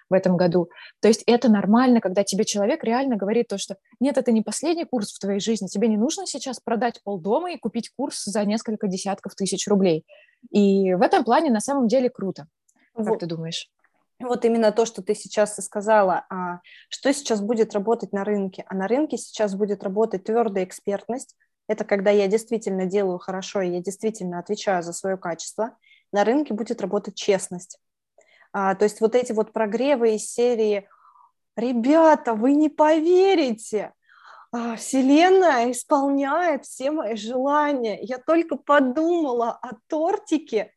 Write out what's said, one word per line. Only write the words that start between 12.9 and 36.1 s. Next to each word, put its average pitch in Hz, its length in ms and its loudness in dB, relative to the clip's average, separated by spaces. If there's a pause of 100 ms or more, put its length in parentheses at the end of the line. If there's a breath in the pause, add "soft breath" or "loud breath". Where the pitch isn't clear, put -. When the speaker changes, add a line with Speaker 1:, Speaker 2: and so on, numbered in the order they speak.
Speaker 1:
Как - 20 -6
Speaker 2:
Вот. 214 140 -2
Speaker 1:
ты 175 60 -6
думаешь? 165 440 -10 (500)
Speaker 2:
Вот 247 240 -4
именно 226 280 2
то, 226 140 2
что - 160 -10
ты 208 120 -2
сейчас 208 460 -2
и - 20 -10
сказала, 202 680 2
а, 180 300 -8 (280 soft breath)
что - 240 -2
сейчас 226 280 -4
будет 220 340 -2
работать 214 380 -2
на 196 120 -4
рынке. 196 440 -4
А 190 60 -10
на 190 140 -4
рынке 277 280 -2
сейчас 208 380 -4
будет 196 300 -4
работать 208 400 -2
твердая 220 400 -2
экспертность. 202 720 -8 (320)
Это 214 160 -4
когда 202 260 0
я 208 180 4
действительно 208 580 -2
делаю 185 320 -2
хорошо, 185 440 -6
и 180 80 -2
я 175 100 -4
действительно 190 600 -6
отвечаю 190 420 -2
за 170 100 -10
свое 190 260 -6
качество. 190 580 -8 (360 soft breath)
На 202 120 2
рынке 277 300 2
будет 226 260 -6
работать 202 340 -4
честность. - 640 -4 (720 soft breath)
А, 196 220 0
то 190 120 0
есть 208 140 -4
вот 220 140 2
эти 247 180 0
вот 214 200 -2
прогревы 226 640 0
из - 160 -8
серии: 220 560 0 (680 soft breath)
«Ребята, 262 760 4
вы 240 200 4
не 302 160 4
поверите, 311 1200 2 (600 loud breath)
а, 233 240 -6
Вселенная 277 960 4
исполняет 277 920 0